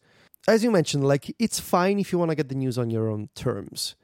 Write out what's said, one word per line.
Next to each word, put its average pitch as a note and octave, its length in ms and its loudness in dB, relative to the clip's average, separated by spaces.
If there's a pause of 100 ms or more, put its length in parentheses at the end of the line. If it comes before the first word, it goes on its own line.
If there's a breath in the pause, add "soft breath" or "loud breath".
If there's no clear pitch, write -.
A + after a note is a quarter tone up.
(480 soft breath)
As G#3+ 160 4
you A#3+ 80 2
mentioned, D3 360 2
like, C#3 300 0
it's - 220 -2
fine G3 400 2
if F#3+ 120 -2
you F3+ 60 0
wanna E3+ 160 2
get C#3+ 160 -2
the C3 60 -6
news C3 240 -2
on A#2 100 -2
your A2 200 0
own G#2 260 -6
terms. - 680 -6